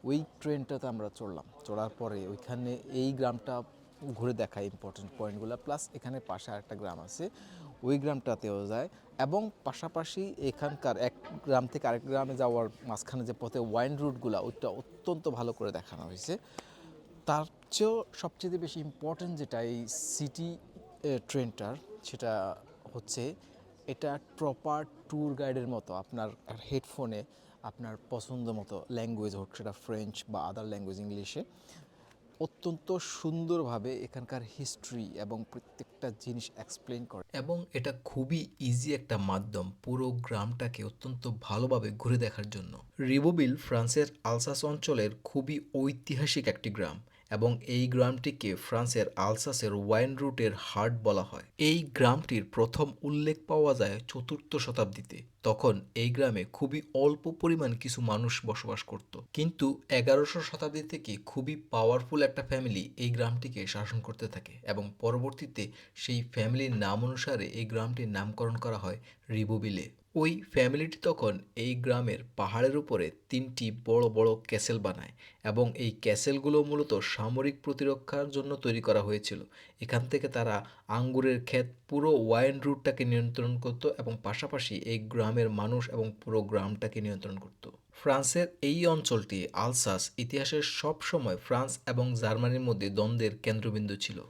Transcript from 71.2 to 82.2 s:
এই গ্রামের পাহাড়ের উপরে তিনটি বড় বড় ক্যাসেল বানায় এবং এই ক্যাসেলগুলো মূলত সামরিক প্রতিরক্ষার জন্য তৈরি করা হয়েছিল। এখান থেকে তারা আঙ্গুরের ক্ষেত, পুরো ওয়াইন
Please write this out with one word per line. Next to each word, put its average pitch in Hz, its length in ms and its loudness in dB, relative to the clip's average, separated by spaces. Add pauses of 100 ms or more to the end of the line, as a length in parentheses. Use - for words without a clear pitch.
এই 123 200 -2
গ্রামের 123 440 2 (160)
পাহাড়ের 117 420 4
উপরে 131 340 0 (180)
তিনটি 123 420 -2 (140)
বড় 117 240 6
বড় 110 260 6 (120)
ক্যাসেল 110 320 0
বানায় 95 320 -2 (320)
এবং 120 320 4
এই 117 160 0
ক্যাসেলগুলো 139 720 4
মূলত 147 360 2
সামরিক 131 600 0
প্রতিরক্ষার 139 680 0
জন্য 139 260 -2
তৈরি 117 260 0
করা 107 200 6
হয়েছিল। 104 420 -2 (380)
এখান 123 240 2
থেকে 139 220 0
তারা 110 380 0 (220)
আঙ্গুরের 127 580 2
ক্ষেত, 127 200 2 (240)
পুরো 143 220 4
ওয়াইন 127 480 6